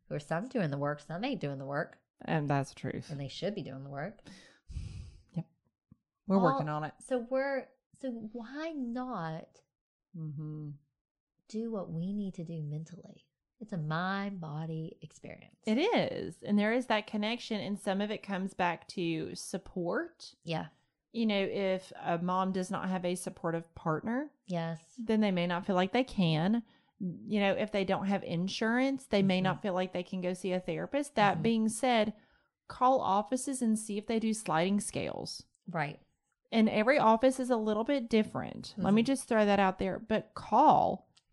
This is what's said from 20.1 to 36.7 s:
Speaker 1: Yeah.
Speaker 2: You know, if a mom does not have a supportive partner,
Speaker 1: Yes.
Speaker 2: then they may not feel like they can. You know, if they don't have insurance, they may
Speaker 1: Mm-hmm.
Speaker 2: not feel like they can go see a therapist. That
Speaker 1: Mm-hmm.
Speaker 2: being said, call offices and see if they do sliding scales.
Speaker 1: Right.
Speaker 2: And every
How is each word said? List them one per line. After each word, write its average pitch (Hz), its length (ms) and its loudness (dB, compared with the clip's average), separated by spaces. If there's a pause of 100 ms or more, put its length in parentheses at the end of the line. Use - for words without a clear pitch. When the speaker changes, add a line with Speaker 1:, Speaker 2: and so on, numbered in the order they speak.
Speaker 1:
Yeah. 165 220 -4 (460)
Speaker 2:
You 226 140 0
know, 202 140 2 (100)
if 185 420 -2 (120)
a 175 140 0
mom 185 340 0
does 185 180 -2
not 185 180 -4
have 185 160 -2
a 180 120 0
supportive 170 580 -4
partner, 233 560 -2 (160)
Speaker 1:
Yes. 165 320 -4 (200)
Speaker 2:
then 220 220 2
they 208 120 4
may 175 160 2
not 175 180 -2
feel 185 100 2
like 190 160 2
they 254 120 4
can. 180 580 2 (380)
You 202 400 -2
know, 196 120 4
if 214 200 -2
they 196 120 2
don't 190 220 0
have 196 160 0
insurance, 233 840 0
they 202 160 4
may 185 160 4
Speaker 1:
Mm-hmm. 185 60 2
Speaker 2:
not 185 180 0
feel 190 120 0
like 185 180 -2
they 180 120 -4
can 185 160 -6
go 180 120 -2
see 180 200 -4
a 185 80 0
therapist. 180 560 -4
That 202 180 6
Speaker 1:
Mm-hmm. 160 80 -2
Speaker 2:
being 226 260 2
said, 220 440 2 (560)
call 262 320 4
offices 254 600 0
and 220 160 4
see 208 200 -6
if 208 80 -8
they 226 140 0
do 220 120 2
sliding 185 480 2
scales. - 640 -6 (260)
Speaker 1:
Right. 156 300 -4 (540)
Speaker 2:
And 220 160 6
every 247 300 4